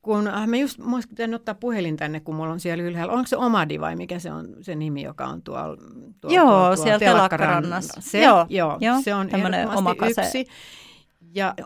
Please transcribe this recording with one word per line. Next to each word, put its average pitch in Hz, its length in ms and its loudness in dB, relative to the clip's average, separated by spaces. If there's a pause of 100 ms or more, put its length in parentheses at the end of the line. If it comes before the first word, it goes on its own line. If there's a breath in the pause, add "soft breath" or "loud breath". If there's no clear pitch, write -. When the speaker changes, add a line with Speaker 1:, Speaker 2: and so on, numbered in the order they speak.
Speaker 1:
kun, 208 260 0
ah, 208 180 -4
mä 233 100 0
just, 277 220 -2
mun 240 160 -4
olisi 240 140 -6
pitänyt 226 320 -6
ottaa 220 140 -8
puhelin 196 420 -4
tänne, 156 240 -6
kun 156 140 -10
mulla 160 180 -4
on 170 80 -6
siellä 170 240 -4
ylhäällä. 175 280 -4
Onko 247 140 -2
se - 100 -2
Omadi 175 440 0
vai 160 160 -4
mikä 175 220 -8
se 165 140 -10
on, 160 160 -12 (120)
se 180 140 -12
nimi, 151 280 -6
joka 131 240 -10
on 147 160 -10
tuolla, - 340 -10 (440)
tuolla, 330 160 0
Speaker 2:
Joo, 339 100 8
Speaker 1:
tuolla, 202 140 8
tuolla 185 160 6
Speaker 2:
siellä 214 220 2
Speaker 1:
telakkarannan-, 180 640 4
Speaker 2:
Telakkarannassa. 175 380 -8
Speaker 1:
se, - 240 0
Speaker 2:
Joo, 190 240 8
Speaker 1:
joo, 165 320 -2
Speaker 2:
joo, 240 220 2
Speaker 1:
se 208 120 -2
on 190 140 -2
Speaker 2:
tämmönen 185 320 0
Speaker 1:
ehdottomasti 190 440 0
Speaker 2:
omakase. 226 180 0
Speaker 1:
yksi. 254 240 -2 (880 loud breath)
Ja 190 200 -2 (120)